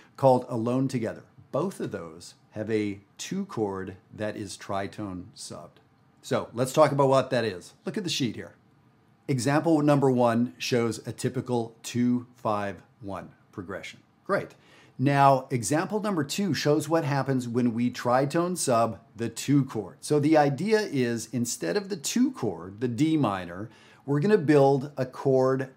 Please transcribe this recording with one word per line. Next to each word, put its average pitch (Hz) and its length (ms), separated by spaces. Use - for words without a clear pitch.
called 127 320
Alone 123 380
Together. 110 380
Both - 300
of 139 100
those 87 440
have 107 180
a 104 300
two 190 280
chord 98 500
that 104 220
is 101 200
tritone 98 680
subbed. - 460
So 107 320
let's 127 180
talk 147 200
about 139 160
what 131 220
that 120 140
is. 92 280
Look 196 140
at 196 60
the 156 60
sheet 120 260
here. 92 180
Example 147 560
number 143 260
one 120 480
shows 117 480
a 120 60
typical 120 720
two 123 540
five 101 400
one 90 300
progression. 90 480
Great. - 300
Now, 139 500
example 147 480
number 196 240
two 170 320
shows 147 340
what 160 140
happens 135 460
when 120 260
we 120 160
tritone 143 640
sub 113 440
the 117 120
two 135 360
chord. 98 360
So 151 200
the 156 160
idea 151 440
is 120 520
instead 165 440
of 196 120
the 196 80
two 240 340
chord, 98 500
the 127 60
D 147 300
minor, 98 520
we're 143 140
gonna 208 180
build 139 580
a 127 100
chord 131 720